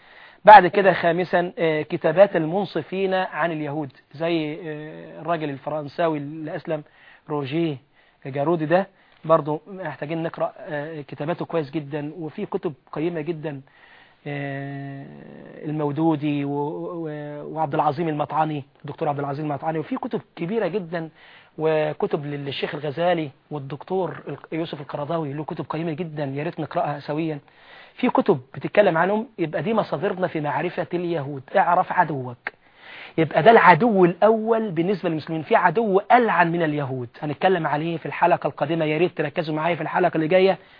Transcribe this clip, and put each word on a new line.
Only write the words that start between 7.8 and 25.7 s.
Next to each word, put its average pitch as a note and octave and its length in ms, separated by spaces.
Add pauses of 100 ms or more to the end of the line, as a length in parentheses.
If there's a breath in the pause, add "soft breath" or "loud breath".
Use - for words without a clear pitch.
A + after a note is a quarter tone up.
جارودي، D3 400
ده F3 220 (380 soft breath)
برضو D#3 420
محتاجين E3 560
نقرأ، D#3+ 340
آه، D3+ 440
كتاباته D#3 440
كويس D#3 260
جدا، D3 480
وفي E3 260
كتب F#3 280 (180)
قيمة E3+ 300
جدا، D3+ 400 (680 soft breath)
آه، C#3 800 (600)
المودودي D3+ 800
و-، C#3+ 40
و-، D3+ 960 (100)
وعبد D3+ 200
العظيم D3+ 340
المطعني، D3+ 560 (180)
الدكتور D3 280
عبد C#3+ 100
العظيم C#3+ 260
المطعني، D#3+ 340
وفي G3 180
كتب A#3 240 (140)
كبيرة G#3 320
جدا، E3 420 (480 soft breath)
وكتب D#3 680
للشيخ C#3+ 500
الغزالي D#3 540 (220)
والدكتور D3 760
ال-، D3 300
يوسف D#3+ 240
القرضاوي، D3 520
له D3+ 100
كتب D3+ 260
قيمة E3 220